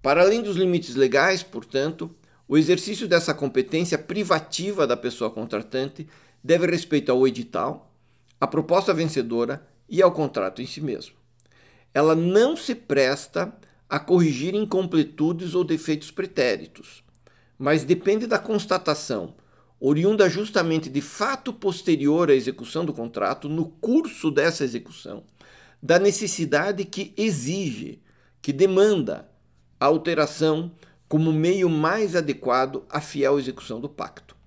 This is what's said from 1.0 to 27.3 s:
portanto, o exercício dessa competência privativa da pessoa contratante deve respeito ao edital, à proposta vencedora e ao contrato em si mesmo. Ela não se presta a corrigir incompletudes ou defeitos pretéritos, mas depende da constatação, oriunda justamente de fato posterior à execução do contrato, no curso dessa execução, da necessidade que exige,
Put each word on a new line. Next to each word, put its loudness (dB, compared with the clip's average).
portanto, -6
o 2
exercício 2
dessa 2
competência -2
privativa -2
da 2
pessoa -6
contratante -8
deve 2
respeito 0
ao 4
edital, -6
à 0
proposta 0
vencedora -2
e -2
ao 6
contrato -4
em -10
si -14
mesmo. -8
Ela 4
não 4
se -6
presta -2
a -2
corrigir 2
incompletudes -2
ou 2
defeitos -4
pretéritos, -4
mas 0
depende 0
da 0
constatação, -4
oriunda 4
justamente -2
de -4
fato -6
posterior 0
à 8
execução -4
do -6
contrato, -6
no -2
curso -2
dessa 2
execução, -10
da 4
necessidade 0
que -10
exige, -4